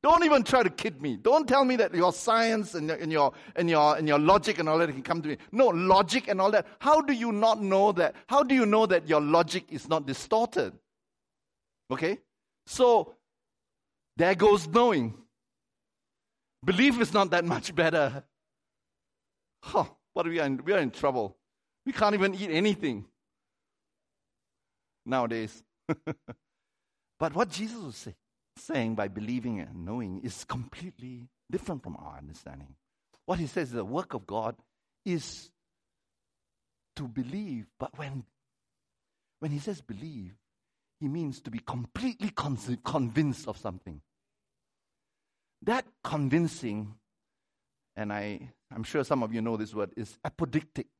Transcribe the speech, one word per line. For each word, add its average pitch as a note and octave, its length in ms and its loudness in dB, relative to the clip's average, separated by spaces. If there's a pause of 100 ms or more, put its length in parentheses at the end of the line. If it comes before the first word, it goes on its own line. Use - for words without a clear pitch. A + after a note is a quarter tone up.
Don't E4+ 200 8
even D4 200 6
try B3+ 180 4
to F#3+ 80 2
kid D#3 320 -6
me. C3 160 -4
Don't C4+ 300 4
tell C4+ 180 4
me B3+ 120 0
that F3+ 160 2
your F3 200 4
science A3+ 640 0
and, D#3 160 -4
and D#3 200 -6
your, D3 220 4 (220)
and E3+ 140 0
your, D3+ 280 6
and D#3 100 -2
your D3 120 4
logic F#3 400 4
and D#3 100 0
all D#3 80 2
that E3 120 2
can C3+ 120 -8
come E3 200 -4
to D3+ 80 -8
me." C3+ 80 -6 (140)
No, A#3+ 160 4
logic F#3 600 4
and F#3+ 140 0
all G3+ 100 4
that. G3+ 160 2 (120)
How D#4 220 6
do C#4+ 120 0
you A#3 180 -2
not G#3+ 300 2
know G3 320 4
that? E3+ 220 0 (120)
How C#4+ 160 4
do C4 100 2
you B3 120 6
know G#3+ 200 6
that E3+ 220 2
your D3+ 140 4
logic E3 480 2
is C#3+ 180 -12
not D#3 180 0
distorted? C#3+ 680 -2 (1160)
Okay? D#3+ 300 -2 (460)
So, A#3+ 500 4 (1000)
there F3+ 180 4
goes G3+ 320 6
knowing. E3 460 2 (1500)
Belief A#3+ 360 4
is G#3 140 0
not G3 180 4
that F3 140 2
much - 280 -4
better. D3+ 500 0 (1400)
Huh, - 220 -2 (280)
what E3+ 140 -2
are - 20 -2
we E3 100 -2
in? C3+ 240 -2
We F3+ 100 0
are G3 60 4
in B2+ 120 0
trouble. B2 460 -2 (480)
We C4+ 80 -4
can't G#3 200 2
even G3 220 0
eat F#3+ 160 -6
anything E3 540 0 (2000)
nowadays. A#2 560 -4 (240)
<laughs> - 160 -6 (1160)
But D#3 140 -4
what F#3+ 160 -2
Jesus G#3+ 320 -10
was C3 140 -12
say, - 200 -18 (420)
saying A#2 360 -4
by G#2 140 -2
believing A2 520 -6
and D#2+ 260 -12
knowing G2+ 340 -8
is - 240 -12
completely B2+ 840 -12 (220)
different F3+ 320 -8
from D#2+ 140 -14
our D2 200 -18
understanding. C#2 600 -20 (500)
What F3 140 -4
he D#3 80 -4
says, C3+ 240 -6
the A#2 120 -6
work C3+ 300 -6
of G#2 140 -10
God A2 280 -6 (480)
is - 460 -8 (1500)
to C#3 100 -10
believe, B2+ 580 -8 (140)
but - 180 -10
when, C#3 260 -10 (1160)
when D#3 100 -8
he D3 80 -6
says D3 240 -10
believe, A2 540 -16 (640)
he D3+ 80 -6
means D3 340 -6
to B2 80 -14
be A2+ 80 -10
completely G3+ 720 -8
con-, B2 540 -6
convinced C3+ 640 -2
of G#2+ 100 -10
something. F2+ 440 -12 (1600)
That A#3+ 220 -2 (180)
convincing, C3 880 -2 (1040)
and G#2 180 -8
I, G#2 380 -10 (220)
I'm A#2 100 -10
sure C#3+ 200 -4
some B2+ 200 -2
of A2 100 -6
you A2+ 80 -4
know A2+ 160 -4
this G#2 160 -8
word, G2+ 240 -6
is A2+ 280 -12
apodictic. D3+ 600 -8 (140)